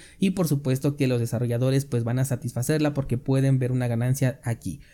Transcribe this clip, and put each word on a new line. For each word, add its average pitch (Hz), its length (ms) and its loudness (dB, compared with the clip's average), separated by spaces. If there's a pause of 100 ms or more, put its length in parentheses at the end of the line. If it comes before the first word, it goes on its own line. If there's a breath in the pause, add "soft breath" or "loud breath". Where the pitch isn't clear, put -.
(200 loud breath)
y 190 120 4
por 185 160 0
supuesto 139 480 0
que 139 120 0
los 123 120 0
desarrolladores 123 680 0
pues 120 180 -2
van 117 140 -2
a 131 80 0
satisfacerla 143 720 -2
porque 131 240 -2
pueden 135 400 2
ver 123 120 0
una 127 160 0
ganancia 123 560 0
aquí. 113 360 -6 (140 soft breath)